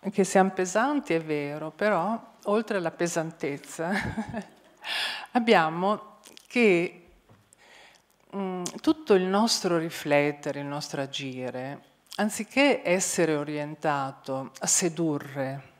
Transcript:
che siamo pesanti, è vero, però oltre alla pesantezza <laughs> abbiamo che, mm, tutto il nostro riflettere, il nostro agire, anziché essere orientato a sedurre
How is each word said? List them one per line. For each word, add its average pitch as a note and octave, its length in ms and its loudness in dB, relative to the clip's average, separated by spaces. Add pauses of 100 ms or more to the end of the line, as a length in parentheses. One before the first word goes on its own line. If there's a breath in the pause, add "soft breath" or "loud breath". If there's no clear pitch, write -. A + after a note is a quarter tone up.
(120)
che G3 120 2
siamo F#3+ 280 4
pesanti, G#3 600 0
è E3 80 2
vero, D3+ 500 -4
però G#3 600 -2 (140)
oltre G#3+ 320 0
alla E3 140 -2
pesantezza E3 1000 -4
<laughs> - 1400 -8
abbiamo F#3+ 880 2 (280)
che, F3+ 600 2 (1300 loud breath)
mm, F#3 280 -4 (180)
tutto D#4 320 2
il F#3 100 6
nostro F#3+ 540 2
riflettere, D3 840 0
il C#3+ 60 -6
nostro C#3+ 360 -6
agire, C3 880 -8 (240)
anziché G#3+ 680 0
essere F3 520 2
orientato D3 1200 -4
a - 80 -4
sedurre C#3+ 1120 -2